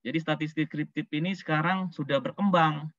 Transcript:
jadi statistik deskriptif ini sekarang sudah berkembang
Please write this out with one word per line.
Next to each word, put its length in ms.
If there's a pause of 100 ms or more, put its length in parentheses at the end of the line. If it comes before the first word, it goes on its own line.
jadi 220
statistik 500
deskriptif 400
ini 240
sekarang 560
sudah 300
berkembang 640 (100)